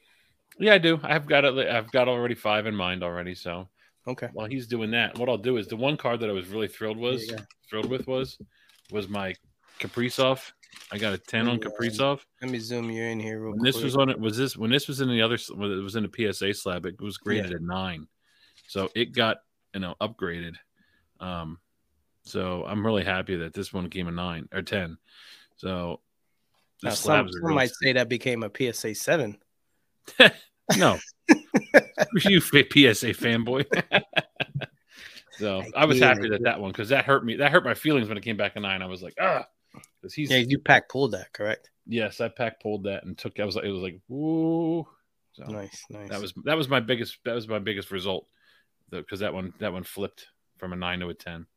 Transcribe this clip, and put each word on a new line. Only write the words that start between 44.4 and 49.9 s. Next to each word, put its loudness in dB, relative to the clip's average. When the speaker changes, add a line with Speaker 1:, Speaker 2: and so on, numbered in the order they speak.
Speaker 1:
So -20
Speaker 2:
Nice, -12
nice. -16
Speaker 1:
that -8
was, -10
that 0
was -2
my 2
biggest, -4
that -4
was -8
my -4
biggest -6
result, -6
though, -10
'cause -12
that -4
one, -8
that -6
one -8
flipped -10